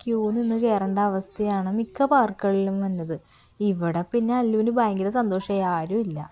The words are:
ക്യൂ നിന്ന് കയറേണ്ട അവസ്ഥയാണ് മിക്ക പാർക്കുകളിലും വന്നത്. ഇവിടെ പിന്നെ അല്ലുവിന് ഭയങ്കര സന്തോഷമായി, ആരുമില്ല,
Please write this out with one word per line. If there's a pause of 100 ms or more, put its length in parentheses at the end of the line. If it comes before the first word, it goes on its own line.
ക്യൂ (100)
നിന്ന്
കയറേണ്ട
അവസ്ഥയാണ്
മിക്ക
പാർക്കുകളിലും
വന്നത്. (440)
ഇവിടെ (100)
പിന്നെ
അല്ലുവിന്
ഭയങ്കര
സന്തോഷമായി, (120)
ആരുമില്ല, (140)